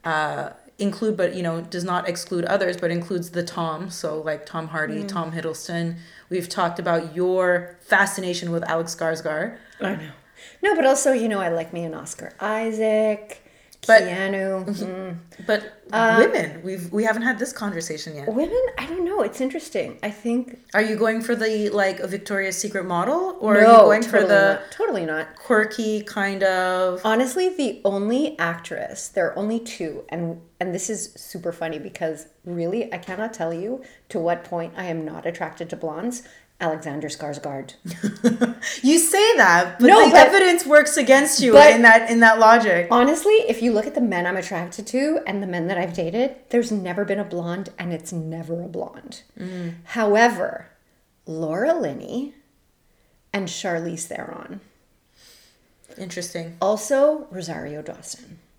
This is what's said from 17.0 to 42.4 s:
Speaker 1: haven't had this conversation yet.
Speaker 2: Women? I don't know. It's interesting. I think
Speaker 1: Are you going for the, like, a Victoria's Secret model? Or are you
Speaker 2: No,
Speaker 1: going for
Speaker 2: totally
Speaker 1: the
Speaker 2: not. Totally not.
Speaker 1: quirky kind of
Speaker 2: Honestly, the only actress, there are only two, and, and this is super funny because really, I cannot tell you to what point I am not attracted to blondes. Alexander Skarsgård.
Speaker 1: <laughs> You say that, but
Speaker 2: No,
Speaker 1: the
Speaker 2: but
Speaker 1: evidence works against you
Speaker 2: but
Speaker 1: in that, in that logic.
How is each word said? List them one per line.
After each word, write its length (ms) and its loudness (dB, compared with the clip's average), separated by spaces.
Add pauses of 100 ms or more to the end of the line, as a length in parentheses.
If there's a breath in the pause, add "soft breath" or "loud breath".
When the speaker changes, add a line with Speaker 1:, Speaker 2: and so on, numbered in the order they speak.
Speaker 1:
haven't 180 -2
had 180 -2
this 140 -8
conversation 640 -10
yet. 120 -8
Speaker 2:
Women? 340 -2 (160)
I 100 -8
don't 180 -6
know. 160 -4
It's 200 -6
interesting. 640 -8
I 60 -6
think 500 -8 (140)
Speaker 1:
Are 80 2
you 140 -2
going 260 -2
for 140 -2
the, 340 -2
like, 300 -2
a 80 -8
Victoria's 500 -6
Secret 280 -6
model? 540 -4
Or 180 2
are 40 8
you 60 10
Speaker 2:
No, 180 12
Speaker 1:
going 180 4
for 180 2
Speaker 2:
totally 120 2
Speaker 1:
the 100 6 (100)
Speaker 2:
not. 180 -8
Totally 340 -4
not. 300 -8
Speaker 1:
quirky 680 -2
kind 400 -4
of 640 0
Speaker 2:
Honestly, 500 0
the 300 -4
only 540 -2
actress, 680 -8
there 200 -2
are 80 -10
only 220 -4
two, 500 -10
and, 320 -8 (180)
and 140 -6
this 160 -8
is 240 -10
super 380 -12
funny 280 -10
because 460 -10 (200)
really, 480 -6
I 40 -10
cannot 360 -10
tell 200 -6
you 300 -10 (260 loud breath)
to 100 -8
what 240 -4
point 320 -8
I 100 -10
am 200 -8
not 200 -12
attracted 440 -10
to 60 -8
blondes. 480 -10 (380 soft breath)
Alexander 480 -6
Skarsgård. 640 -12 (100)
Speaker 1:
<laughs> 720 -4 (260 loud breath)
You 160 4
say 380 4
that, 420 4
but 100 6
Speaker 2:
No, 180 10
Speaker 1:
the 60 6
Speaker 2:
but 160 12
Speaker 1:
evidence 380 4
works 300 6
against 460 4
you 100 4
Speaker 2:
but 240 12
Speaker 1:
in 60 4
that, 280 8
in 120 4
that 180 8
logic. 500 6